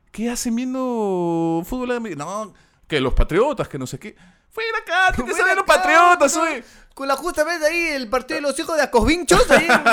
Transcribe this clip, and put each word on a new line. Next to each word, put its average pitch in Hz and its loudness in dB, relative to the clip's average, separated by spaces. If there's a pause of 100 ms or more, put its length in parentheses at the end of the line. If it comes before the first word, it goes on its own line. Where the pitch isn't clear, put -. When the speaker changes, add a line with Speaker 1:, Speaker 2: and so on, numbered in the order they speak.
(120)
Speaker 1:
qué 226 -4
hacen 240 -4
viendo 190 -2
fútbol 254 -6
americano? 208 -8
No, 180 -20 (340)
que 147 -2
los 127 -2
patriotas, 185 0
que 151 -12
no 131 -10
sé 135 -12
qué. - -20 (340)
Fuera 453 -6
acá, 370 0
¿tú 254 -4
qué 359 -6
Speaker 2:
Fuera 320 -6
Speaker 1:
sabes 381 2
de 381 0
los 381 -2
Speaker 2:
acá, 311 4
Speaker 1:
patriotas, 349 4
Speaker 2:
no, 320 0
Speaker 1:
oye? 302 -4 (300)
Speaker 2:
con 269 -10
la 269 0
justa 302 -2
vez 330 -4
ahí 330 0
el 262 -6
partido 254 -4
de 311 -6
los 277 -4
hijos 330 -6
de 294 2
Acosvinchos, 277 2
ahí 277 6
en - 2
Speaker 1:
<laughs> 233 4